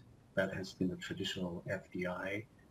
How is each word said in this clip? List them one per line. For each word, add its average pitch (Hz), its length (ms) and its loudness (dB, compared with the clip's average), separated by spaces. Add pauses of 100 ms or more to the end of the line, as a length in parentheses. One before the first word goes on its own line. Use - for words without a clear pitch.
(340)
that 95 200 4
has 90 180 -4
been 92 200 4
a 87 40 -2
traditional 90 760 -2
F 95 120 0 (100)
D 90 140 0
I, 95 380 -2 (260)